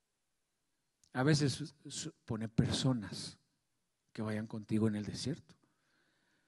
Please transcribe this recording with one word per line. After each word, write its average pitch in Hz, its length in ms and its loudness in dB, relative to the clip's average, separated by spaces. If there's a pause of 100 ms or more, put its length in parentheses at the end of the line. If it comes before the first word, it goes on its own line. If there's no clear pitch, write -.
(1120)
A 127 100 0
veces 143 300 4
su-, - 200 -8 (160)
su-, - 240 -8 (120)
pone 113 220 -4
personas - 920 0 (760)
que - 80 -8
vayan 107 240 -2
contigo 110 420 2
en 104 80 2
el 107 100 -2
desierto. - 500 -6 (920)